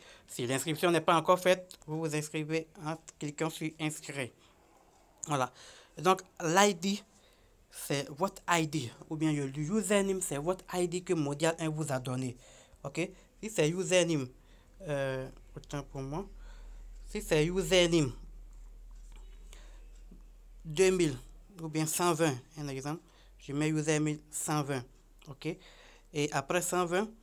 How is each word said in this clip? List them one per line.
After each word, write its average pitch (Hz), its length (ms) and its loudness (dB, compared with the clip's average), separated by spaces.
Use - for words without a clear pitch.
Si - 220 -6
l'inscription 147 420 0
n'est 170 100 4
pas 165 160 4
encore 180 240 4
faite, 180 460 0
vous 156 140 -6
vous 156 160 -2
inscrivez 156 520 -4
en 160 140 -6
cliquant 156 320 -4
sur 156 180 -6
inscrire. 143 520 -6
Voilà. 139 260 0
Donc, 185 240 4
l'I 196 300 6
D, 196 260 -2
c'est 143 400 -4
votre 170 400 -4
I 170 160 4
D. 143 260 -4
Ou 160 60 -6
bien 156 140 2
le 143 240 -2
username, 190 640 0
c'est 147 180 -4
votre 175 360 -2
I 180 140 0
D 175 140 -4
que 180 120 0
Mondial 156 460 2
un 160 100 -2
vous 151 220 -4
a 127 80 0
donné. 127 360 -4
Ok ? 143 140 -6
Si 214 80 -6
c'est 156 200 4
username, 170 580 2
euh, 135 400 -2
autant 143 280 -10
pour 139 180 -10
moi. 151 260 -6
Si 214 160 -8
c'est 160 240 4
username 170 640 6
deux 170 240 6
mille 165 280 4
ou 160 80 -6
bien 156 160 0
cent 175 280 2
vingt, 156 220 2
un 147 100 -8
exemple, 143 340 -6
je - 140 -10
mets 151 160 2
username 151 480 2
cent 151 340 -2
vingt. 131 200 -4
Ok ? 139 180 -10
Et 143 200 0
après 170 280 0
cent 180 240 0
vingt, 185 240 0